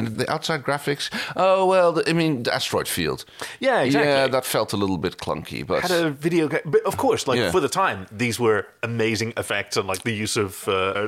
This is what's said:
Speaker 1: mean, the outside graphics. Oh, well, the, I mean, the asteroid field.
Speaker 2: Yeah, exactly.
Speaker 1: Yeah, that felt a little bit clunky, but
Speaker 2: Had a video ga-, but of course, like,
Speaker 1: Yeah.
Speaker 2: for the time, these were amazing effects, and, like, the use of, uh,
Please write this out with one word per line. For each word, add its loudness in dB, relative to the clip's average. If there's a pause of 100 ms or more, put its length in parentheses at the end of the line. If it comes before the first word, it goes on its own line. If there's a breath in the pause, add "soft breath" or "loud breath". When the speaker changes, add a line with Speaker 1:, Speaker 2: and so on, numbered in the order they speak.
Speaker 1:
mean, -4
the -2
outside -4
graphics. -2 (280 loud breath)
Oh, 4
well, 6
the, 0
I 4
mean, 2
the 0
asteroid -2
field. -2 (380 loud breath)
Speaker 2:
Yeah, 2
exactly. 4
Speaker 1:
Yeah, 4
that 0
felt -2
a -2
little 0
bit -4
clunky, -6
but 0
Speaker 2:
Had 0
a 2
video 0
ga-, -2
but 2
of -2
course, 0
like, 2
Speaker 1:
Yeah. 2
Speaker 2:
for 2
the 0
time, -2
these -4
were 4 (180)
amazing 0
effects, -4
and, 0
like, -4
the -2
use -4
of, -2
uh, 0